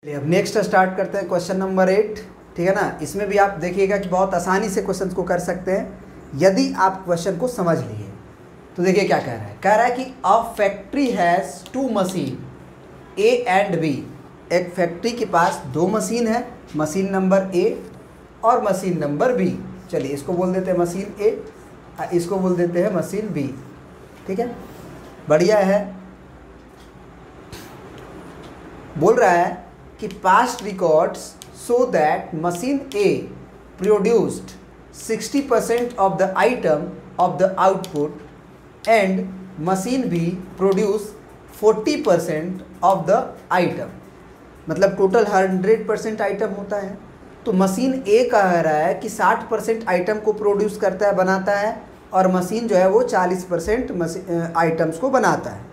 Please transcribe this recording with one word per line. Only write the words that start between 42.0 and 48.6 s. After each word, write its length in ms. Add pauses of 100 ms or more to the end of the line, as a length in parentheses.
percent 580 (240)
of 180
the 140 (380)
item।" 360 (720)
मतलब 280
total 280
hundred 600
percent 340
item 300
होता 260
है, 200 (480)
तो 80
मशीन 540
ए 240
कह 280
रहा 160